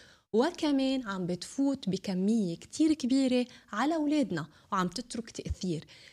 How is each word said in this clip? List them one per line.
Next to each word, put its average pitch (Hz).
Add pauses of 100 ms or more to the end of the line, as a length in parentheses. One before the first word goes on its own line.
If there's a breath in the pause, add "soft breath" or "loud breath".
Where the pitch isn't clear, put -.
(340 loud breath)
وكمان 269
عم 190
بتفوت 269
بكمية 196
كتير -
كبيرة 254 (260 loud breath)
على 269
أولادنا 285 (240 soft breath)
وعم 185
تترك 226
تأثير. - (280 loud breath)